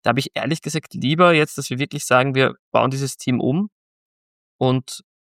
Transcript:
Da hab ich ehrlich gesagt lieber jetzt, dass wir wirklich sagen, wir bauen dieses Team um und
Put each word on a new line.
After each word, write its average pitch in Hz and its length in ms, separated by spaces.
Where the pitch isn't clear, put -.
Da 110 80
hab 123 60
ich 135 180
ehrlich 143 260
gesagt 156 320
lieber 170 400
jetzt, 156 240
dass 143 120
wir 127 100
wirklich 143 260
sagen, 131 300
wir 131 200
bauen 120 200
dieses 135 260
Team 127 220
um 170 300
und 127 440